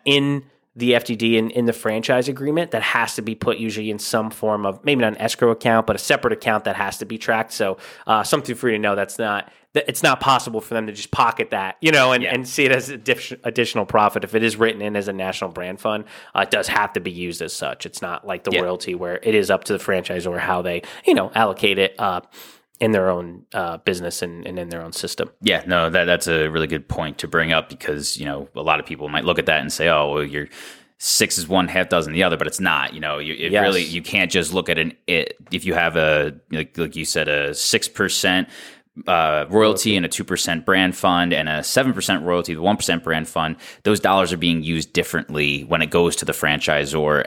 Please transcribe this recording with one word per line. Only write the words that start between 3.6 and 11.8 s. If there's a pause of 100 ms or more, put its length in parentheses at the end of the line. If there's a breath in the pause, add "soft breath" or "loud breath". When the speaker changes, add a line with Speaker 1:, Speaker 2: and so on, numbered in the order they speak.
Speaker 1:
in
some
form
of,
maybe
not
an
escrow
account,
but
a
separate
account
that
has
to
be
tracked.
So, (280 loud breath)
uh,
something
for
you
to
know,
that's
not, (220 soft breath)
that
it's
not
possible
for
them
to
just
pocket
that,